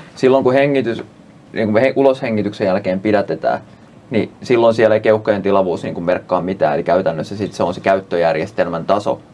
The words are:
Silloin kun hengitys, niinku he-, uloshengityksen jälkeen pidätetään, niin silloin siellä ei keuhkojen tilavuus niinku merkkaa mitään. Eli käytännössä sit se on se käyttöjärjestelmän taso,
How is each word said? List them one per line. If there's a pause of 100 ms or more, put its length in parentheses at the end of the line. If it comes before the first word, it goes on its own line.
(140)
Silloin
kun
hengitys, (480)
niinku
he-,
uloshengityksen
jälkeen
pidätetään, (500)
niin (100)
silloin
siellä
ei
keuhkojen
tilavuus
niinku
merkkaa
mitään.
Eli
käytännössä
sit
se
on
se
käyttöjärjestelmän
taso, (140)